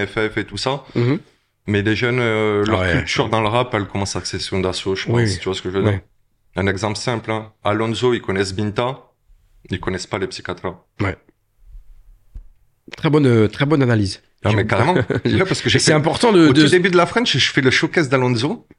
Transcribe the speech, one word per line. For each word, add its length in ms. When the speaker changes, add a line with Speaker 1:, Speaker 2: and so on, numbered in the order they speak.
Speaker 1:
F 240
F 80
et 60
tout 140
ça. 260
Speaker 2:
Mhm. 260
Speaker 1:
Mais 140
les 140
jeunes, 240
euh, 460
leur 160
Speaker 2:
Ah 20
ouais. 140
Speaker 1:
culture 320
dans 100
le 80
rap, 260
elle 140
commence 300
à 80
Section 340
d'Assaut, 360
je 100
pense, 100
Speaker 2:
Oui. 220
Speaker 1:
tu 80
vois 100
ce 60
que 100
je 60
veux 60
dire ? 100
Speaker 2:
Ouais. 100
Speaker 1:
Un 100
exemple 300
simple, 340
hein. 220
Alonso, 500
ils 80
connaissent 320
Binta, 460
ils 100
connaissent 260
pas 120
les 100
psychiatres. 380
Speaker 2:
Ouais. 160
Très 120
bonne, 180
euh, 200
très 180
bonne 160
analyse. 400
Speaker 1:
Ah, 100
mais 100
Speaker 2:
Je- 40
Speaker 1:
carrément. 280
Speaker 2:
<laughs> 300
Speaker 1:
Ouais, 220
parce 140
que 80
j'ai 80
Speaker 2:
Et 20
c'est 120
Speaker 1:
fait, 60
Speaker 2:
important 360
de, 160
Speaker 1:
au 20
Speaker 2:
de 120
Speaker 1:
tout 40
début 220
de 80
la 80
French, 320
je 140
fais 100
le 100
showcase 380
d'Alonso, 580